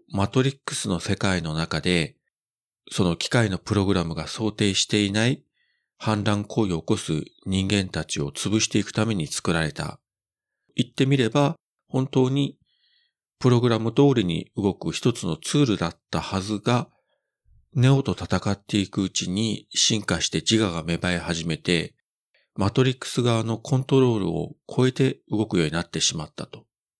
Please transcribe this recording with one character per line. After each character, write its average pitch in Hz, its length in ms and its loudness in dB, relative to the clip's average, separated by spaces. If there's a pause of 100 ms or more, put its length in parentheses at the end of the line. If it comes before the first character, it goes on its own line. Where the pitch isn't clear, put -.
マ 101 220 0
ト 131 120 2
リ 135 100 0
ッ - 120 -10
ク - 120 -8
ス - 120 -6
の 90 140 -2
世 98 160 -2
界 95 240 0
の 80 120 -4
中 80 280 -4
で、 85 340 0 (760)
そ - 140 0
の 85 140 2
機 - 100 -4
械 113 220 2
の 92 80 -2
プ - 160 -4
ロ 98 100 4
グ 98 120 2
ラ 87 100 0
ム 82 100 -6
が 78 120 -8
想 107 260 -4
定 104 200 0
し - 120 0
て 107 180 2
い 98 80 0
な 107 160 2
い 135 160 -2 (540)
反 104 260 -2
乱 104 220 0
行 110 220 0
為 90 60 -2
を 80 60 -2
起 - 60 -10
こ 110 100 0
す 78 300 -4 (200)
人 95 220 0
間 98 220 0
た 80 160 -6
ち - 160 -6
を 71 100 -4
潰 107 300 -2
し - 80 -2
て - 100 0
い 98 60 0
く - 60 -12
た 110 140 0
め 113 80 -2
に 82 140 -4
作 - 240 -4
ら 82 80 0
れ 78 140 -2
た。 - 260 -10 (760)
言 - 160 -2
っ - 40 -20
て 139 120 0
み 135 120 2
れ 123 100 2
ば、 143 300 0 (320)
本 131 180 -2
当 127 220 2
に 139 280 -2 (800)
プ 131 100 4
ロ 123 100 6
グ 120 80 4
ラ 117 100 2
ム 113 140 -2
通 139 120 4 (120)
り 117 80 2
に 85 320 -2
動 98 180 0
く 82 200 -6
一 - 180 0
つ - 120 -6
の 82 120 -4
ツ - 220 -2
ー 147 80 4
ル 107 120 2
だ 85 120 -2
っ - 100 -14 (100)
た 82 120 -2
は - 180 -4
ず 101 200 -4
が、 120 280 0 (880)
ネ 127 160 6
オ 139 140 4
と 95 100 -2
戦 92 240 -2 (140)
っ 98 60 -2
て - 200 -2
い 98 100 2
く - 160 -2
う 95 60 0
ち - 200 -4
に 104 420 -2
進 - 300 0
化 82 200 -2
し - 80 -2
て - 80 -2
自 110 260 2
我 95 80 2
が 85 120 -4
芽 85 100 -2
生 90 220 0
え - 20 0
始 82 280 -4
め 80 120 -2
て、 82 360 -2 (640)
マ 101 160 0
ト 131 120 2
リ 127 100 0
ッ 127 40 -16
ク - 80 -14
ス - 160 -4
側 117 220 2
の 110 140 -4
コ 127 220 -2
ン 127 40 -2
ト 135 160 2
ロ 123 160 4
ー 107 40 -2
ル 90 100 -2
を 82 260 -4 (100)
超 127 220 0
え 127 60 -2
て 131 260 0 (100)
動 107 160 0
く 104 120 -2
よ 85 60 4
う - 20 2
に 76 80 -2
な 85 80 -2
っ - 80 -10
て - 100 -6
し - 160 -2
ま 80 80 -8
っ - 100 -16
た - 140 -12
と。 - 180 -20 (340)